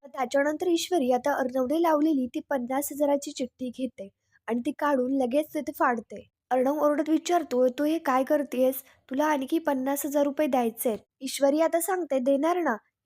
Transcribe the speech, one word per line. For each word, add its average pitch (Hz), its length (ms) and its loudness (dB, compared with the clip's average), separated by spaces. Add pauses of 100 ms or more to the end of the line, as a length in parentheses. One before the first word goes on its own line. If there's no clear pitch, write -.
मग 269 60 -20
त्याच्यानंतर 285 580 -2
ईश्वरी 330 440 2
आता 247 220 0
अर्णवने 262 480 0
लावलेली 302 520 2
ती 302 60 -4 (100)
पन्नास 269 420 -4
हजाराची 285 400 0
चिठ्ठी 254 380 -8
घेते 240 380 -8 (400)
आणि 233 120 -2
ती 294 180 -4
काढून 269 380 0
लगेच 269 380 0
तिथे 302 180 -4
फाडते. 226 540 -2 (240)
अर्णव 262 300 2
ओरडत 294 280 2
विचारतो, 311 600 2
"तू 254 160 -2
हे 320 140 0
काय 269 260 0
करतेस? 262 580 0 (260)
तुला 269 180 0
आणखी 302 320 0
पन्नास 277 480 -2
हजार 285 180 2
रुपये 294 220 0
द्यायचे 240 420 0
आहेत." 208 100 -2 (220)
ईश्वरी 277 400 0
आता 330 200 2
सांगते, 330 400 -2
"देणार 285 400 2
ना, 262 160 0 (300)